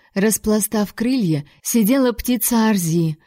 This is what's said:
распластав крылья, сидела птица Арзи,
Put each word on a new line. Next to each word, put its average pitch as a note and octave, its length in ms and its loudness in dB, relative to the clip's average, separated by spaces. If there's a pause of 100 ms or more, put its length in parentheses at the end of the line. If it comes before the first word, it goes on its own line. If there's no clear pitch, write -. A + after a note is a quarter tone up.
(140)
распластав G#3+ 800 0
крылья, G#3 500 -2 (180)
сидела B3 500 2
птица A#3 560 0
Арзи, E3+ 580 0